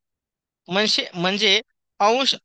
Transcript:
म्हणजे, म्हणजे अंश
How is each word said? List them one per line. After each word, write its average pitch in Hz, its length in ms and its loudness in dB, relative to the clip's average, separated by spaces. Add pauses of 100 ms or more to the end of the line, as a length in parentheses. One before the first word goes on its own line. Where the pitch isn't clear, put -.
(680)
म्हणजे, 208 480 -2
म्हणजे 196 440 0 (400)
अंश 240 340 2 (100)